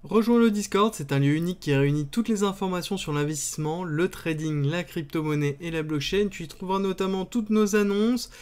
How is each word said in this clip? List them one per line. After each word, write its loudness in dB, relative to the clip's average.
Rejoins 4
le 6
Discord, 2
c'est -6
un 2
lieu 4
unique -2
qui 0
réunit 2
toutes -2
les 2
informations -2
sur -4
l'investissement, -2
le 0
trading, -2
la -2
crypto-monnaie -2
et -8
la -2
blockchain. 0
Tu -10
y -10
trouveras -4
notamment -2
toutes -4
nos 4
annonces, 2